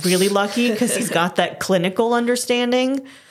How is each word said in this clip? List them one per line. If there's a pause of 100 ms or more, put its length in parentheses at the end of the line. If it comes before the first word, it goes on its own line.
really
lucky
'cause
he's
got
that
<laughs>
clinical
understanding. (260)